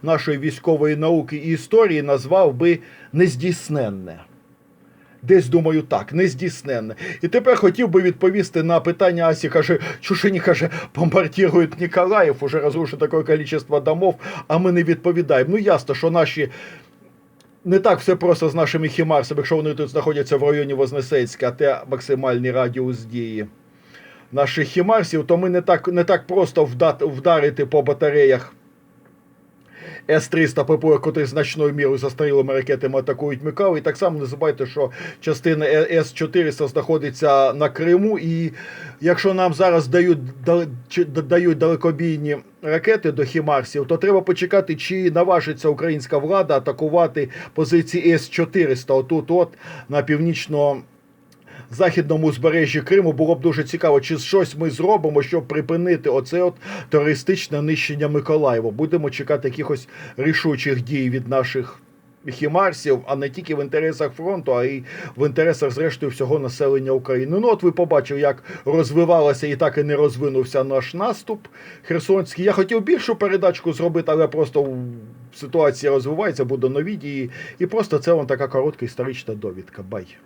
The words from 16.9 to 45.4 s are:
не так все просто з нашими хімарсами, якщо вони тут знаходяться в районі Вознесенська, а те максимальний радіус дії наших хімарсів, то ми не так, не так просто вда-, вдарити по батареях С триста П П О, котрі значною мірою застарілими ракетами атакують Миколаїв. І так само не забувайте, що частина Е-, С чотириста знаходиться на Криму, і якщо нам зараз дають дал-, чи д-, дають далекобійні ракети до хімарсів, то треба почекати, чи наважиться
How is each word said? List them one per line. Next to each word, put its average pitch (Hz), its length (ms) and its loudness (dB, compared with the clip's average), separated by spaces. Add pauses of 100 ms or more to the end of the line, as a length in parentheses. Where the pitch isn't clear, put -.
не 185 140 4
так 190 200 4
все 185 160 2
просто 165 340 2
з 139 60 -4
нашими 160 320 0
хімарсами, 147 520 0
якщо 151 160 0
вони 151 180 -2
тут 147 160 -4
знаходяться 143 480 0
в 131 60 2
районі 147 300 0
Вознесенська, 131 720 -2
а 120 40 -2
те 139 300 0 (100)
максимальний 127 600 -2
радіус 127 480 -2
дії 113 460 -8 (840)
наших 139 360 0
хімарсів, 180 600 0
то 170 100 4
ми 185 120 0
не 180 120 2
так, 180 260 2
не 175 160 0
так 175 240 0
просто 180 380 2
вда-, 139 420 0
вдарити 147 580 2
по 147 160 2
батареях 139 720 2 (1600)
С 156 180 2
триста 160 360 0
П 151 140 2
П 156 100 -2
О, 151 120 4
котрі 151 260 -2
значною 147 480 -2
мірою 139 240 0
застарілими 135 560 0
ракетами 135 460 -2
атакують 135 440 -4
Миколаїв. 160 340 0
І 147 40 -4
так 156 160 -2
само 170 220 0
не 139 60 -6
забувайте, 143 400 -2
що 127 260 -4 (280)
частина 151 460 -2
Е-, 151 260 2
С 160 220 0
чотириста 156 540 -2
знаходиться 139 840 2
на 147 160 0
Криму, 180 500 2
і 165 320 -4 (500)
якщо 175 320 2
нам 185 200 2
зараз 165 340 2
дають 175 320 4 (260)
дал-, 170 200 2 (240)
чи 175 160 0
д-, 147 160 -4
дають 170 360 2
далекобійні 160 800 0 (240)
ракети 160 500 0
до 139 120 -2
хімарсів, 143 640 -2
то 165 100 0
треба 196 240 2
почекати, 185 540 0
чи 185 360 -2
наважиться 165 580 2